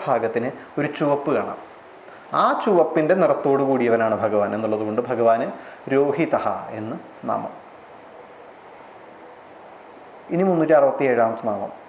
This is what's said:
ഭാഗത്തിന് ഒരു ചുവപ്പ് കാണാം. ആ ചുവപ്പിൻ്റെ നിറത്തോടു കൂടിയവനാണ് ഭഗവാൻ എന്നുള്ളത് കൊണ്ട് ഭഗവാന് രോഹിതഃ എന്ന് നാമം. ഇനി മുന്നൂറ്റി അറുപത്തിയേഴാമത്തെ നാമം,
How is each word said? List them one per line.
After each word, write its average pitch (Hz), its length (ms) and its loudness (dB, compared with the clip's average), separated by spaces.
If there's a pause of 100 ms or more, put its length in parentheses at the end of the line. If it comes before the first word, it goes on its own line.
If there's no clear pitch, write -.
ഭാഗത്തിന് 117 440 -2 (280)
ഒരു 147 80 -2
ചുവപ്പ് 147 460 -2
കാണാം. 101 240 -4 (760)
ആ 214 320 0
ചുവപ്പിൻ്റെ 165 500 2
നിറത്തോടു 139 480 2
കൂടിയവനാണ് 113 520 2
ഭഗവാൻ 104 400 0
എന്നുള്ളത് 107 240 -2
കൊണ്ട് 110 220 -4
ഭഗവാന് 117 500 2 (380)
രോഹിതഃ 139 600 0 (200)
എന്ന് 110 260 -10 (300)
നാമം. 104 240 -4 (2750)
ഇനി 175 140 0
മുന്നൂറ്റി 160 300 2
അറുപത്തിയേഴാമത്തെ 127 720 4
നാമം, 104 260 -4 (180)